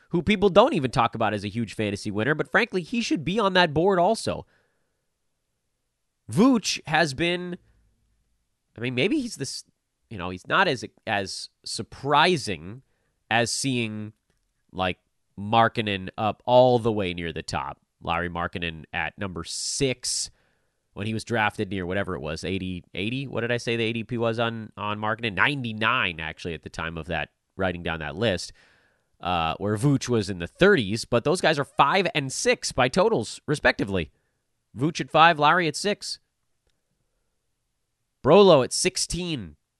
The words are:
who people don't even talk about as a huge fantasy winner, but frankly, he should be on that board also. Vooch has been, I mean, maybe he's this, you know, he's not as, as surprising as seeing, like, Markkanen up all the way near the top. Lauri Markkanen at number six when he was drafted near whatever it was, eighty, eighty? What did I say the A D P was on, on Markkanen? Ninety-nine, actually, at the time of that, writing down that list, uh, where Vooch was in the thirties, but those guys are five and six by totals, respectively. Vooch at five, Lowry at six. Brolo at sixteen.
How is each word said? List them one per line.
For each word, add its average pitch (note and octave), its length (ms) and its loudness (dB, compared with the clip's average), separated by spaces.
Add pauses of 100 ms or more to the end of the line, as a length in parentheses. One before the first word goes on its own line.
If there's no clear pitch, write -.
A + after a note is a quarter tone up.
who F3 120 -2
people G3+ 280 2
don't G#3+ 240 6
even C3+ 180 0
talk A#2+ 240 2
about A2 180 0
as G2+ 120 -4
a G#2+ 40 -4
huge G#2 260 -6
fantasy G#2 360 -4
winner, A2 240 0
but D3 160 -4
frankly, F#3+ 320 0
he A#3 180 -4
should A3 240 -2
be F#3 140 -2
on G3 140 2
that F3+ 200 4
board F3 280 2
also. A2 460 -2 (1800)
Vooch G#3+ 600 4
has D#3 260 2
been, F3 420 -4 (1200)
I G#2 40 -14
mean, B2 160 -4
maybe G#3+ 240 2
he's A#3 160 -8
this, - 260 -10 (480)
you A2 80 -12
know, F2+ 120 -6
he's F#2 180 -12
not F#3 180 2
as, B2 180 -2 (220)
as G2+ 420 -4 (160)
surprising C3 1160 -2 (480)
as A#2 180 2
seeing, A2 640 -4 (600)
like, F#2 260 -2 (400)
Markkanen G#2 720 0 (100)
up G#2+ 280 -2
all B2 340 6
the A2+ 100 0
way G2 240 0
near E2+ 180 -6
the D#2 120 -8
top. C#2 340 -6 (240)
Lauri E2+ 260 -2
Markkanen E2+ 640 -6
at D#2+ 240 -4
number F2 280 -8
six - 880 -6 (640)
when G2+ 120 -8
he A2 80 -4
was G#2+ 80 -6
drafted G#2+ 480 0
near F#2+ 160 -4
whatever F#2+ 300 -4
it B1+ 40 -8
was, D#2 220 -6
eighty, F#2 400 -6 (100)
eighty? A#2+ 360 -6
What A2+ 140 -6
did A#2 100 -4
I A#2+ 60 -2
say A#2 180 -4
the A#2 80 -2
A A2 80 -2
D A#2 100 -6
P A#2 160 -6
was A#2 220 -2
on, A2+ 360 -4
on G#2 220 -6
Markkanen? A2 360 -4
Ninety-nine, A2 840 0
actually, D#2+ 360 -8
at D2+ 100 -12
the - 40 -12
time E2 300 -8
of D2+ 80 -8
that, D#2 220 -4 (280)
writing F2 280 -4
down E2 160 -4
that D2+ 160 -8
list, G2 360 -2 (680)
uh, E2 380 0
where G#2 180 -2
Vooch C3 320 2
was A2 200 0
in F#2 120 -6
the E2+ 80 -6
thirties, B2 560 2
but A#2+ 180 0
those E3 180 0
guys D#3+ 160 2
are C#3+ 80 0
five E3 520 2
and C3+ 160 -4
six - 400 -2
by B2+ 160 2
totals, F3 580 0
respectively. G2 640 0 (680)
Vooch D3+ 240 -2
at C#3 80 -8
five, D#3+ 300 6
Lowry D#3+ 300 4
at D3 80 -4
six. - 420 -4 (2000)
Brolo D#3+ 400 8
at - 80 -6
sixteen. E3 800 -4 (260)